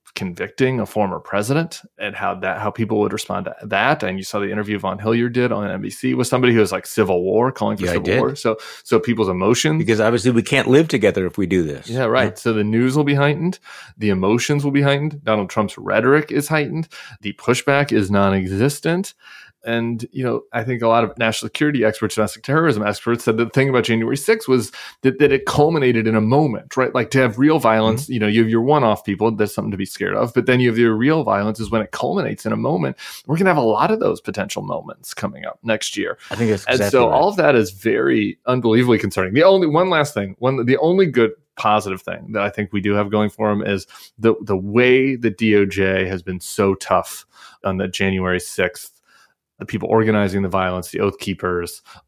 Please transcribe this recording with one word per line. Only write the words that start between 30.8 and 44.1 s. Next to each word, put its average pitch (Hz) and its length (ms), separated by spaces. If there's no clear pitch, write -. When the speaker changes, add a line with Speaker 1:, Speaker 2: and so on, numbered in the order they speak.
Speaker 1:
real 143 300
violence 104 360
is 104 120
when 110 100
it 101 80
culminates 151 560
in 110 60
a 110 40
moment. 135 400
We're 151 120
gonna 190 120
have 160 80
a 139 40
lot 113 280
of 220 100
those 87 220
potential 101 400
moments 87 540
coming - 300
up - 180
next 110 340
year. 85 220
Speaker 2:
I 98 60
think 110 160
that's 98 140
Speaker 1:
And 123 100
Speaker 2:
exactly 113 240
Speaker 1:
so 117 100
Speaker 2:
right. 117 60
Speaker 1:
all 160 140
of 208 80
that 147 180
is 107 160
very 113 760
unbelievably 123 540
concerning. 95 340
The 156 120
only, 190 200
one 165 240
last 151 240
thing, 101 240
one, 127 300
the 131 100
only 180 300
good 117 240
positive 101 480
thing 90 300
that 101 100
I 101 80
think 104 200
we 101 100
do 101 120
have 101 160
going 107 220
for 107 180
him 104 140
is 98 240